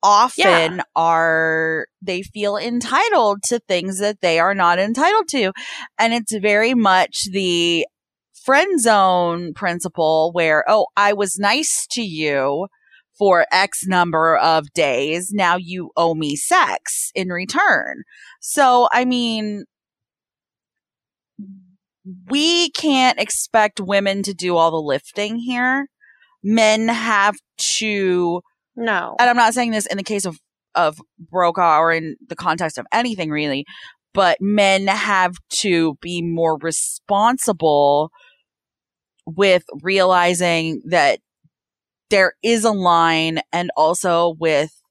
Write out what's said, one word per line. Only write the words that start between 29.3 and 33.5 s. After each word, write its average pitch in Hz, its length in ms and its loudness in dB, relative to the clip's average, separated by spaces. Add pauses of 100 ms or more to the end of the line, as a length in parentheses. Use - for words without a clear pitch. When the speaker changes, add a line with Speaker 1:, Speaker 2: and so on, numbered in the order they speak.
Speaker 1:
not 233 180 2
saying 240 180 -2
this 214 140 -2
in 196 120 -6
the 196 60 -8
case 202 220 -4
of, 165 140 -10 (340)
of 160 260 0 (200)
Brokaw 170 600 2
or 165 120 4
in 165 240 -4 (100)
the 165 100 -12
context 170 420 -4
of 127 160 -12
anything 208 360 -2
really, 147 360 -4 (480)